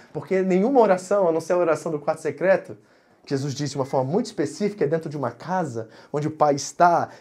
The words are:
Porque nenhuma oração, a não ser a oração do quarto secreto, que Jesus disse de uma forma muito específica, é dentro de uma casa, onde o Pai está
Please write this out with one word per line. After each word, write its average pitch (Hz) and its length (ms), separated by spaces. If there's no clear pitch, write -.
Porque 185 280
nenhuma 190 380
oração, 196 480
a 165 40
não 160 100
ser 180 120
a 180 40
oração 165 340
do 147 80
quarto 156 220
secreto, 175 560
que 143 60
Jesus 139 200
disse 143 180
de 147 60
uma 131 80
forma 135 240
muito 226 180
específica, 180 580
é - 20
dentro 165 220
de 147 80
uma 127 120
casa, 143 600
onde 151 160
o - 20
Pai 151 240
está 165 540